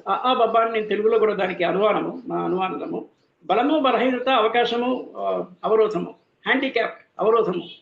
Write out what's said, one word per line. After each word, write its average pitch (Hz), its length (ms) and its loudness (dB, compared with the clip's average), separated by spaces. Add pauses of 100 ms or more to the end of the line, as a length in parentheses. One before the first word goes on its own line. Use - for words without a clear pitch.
ఆ, 196 40 0
ఆ 254 200 0
బబ్బా 233 260 2
అని 226 120 2
నేను 220 160 -4
తెలుగులో 214 320 2
కూడా 214 140 2
దానికి 180 300 -2
అనువాదము, 180 640 0
నా 170 80 -6
అనువాదము, 175 720 -4 (400)
బలము, 262 340 2
బలహీనత, 247 500 0
అవకాశము, 240 880 0
ఆ, 185 280 -4 (180)
అవరోధము, 180 520 2 (300)
హ్యాండిక్యాప్, 247 520 -2 (220)
అవరోధము, 196 500 0 (120)